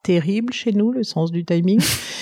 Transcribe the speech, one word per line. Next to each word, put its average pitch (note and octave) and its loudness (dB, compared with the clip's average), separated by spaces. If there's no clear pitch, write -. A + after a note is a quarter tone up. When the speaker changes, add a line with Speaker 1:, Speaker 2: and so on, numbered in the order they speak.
Speaker 1:
terrible G3 0
chez - -2
nous, G#3 2
le B3+ -2
sens E3 -2
du E3+ -4
timing. F3+ 4
Speaker 2:
<laughs> - -2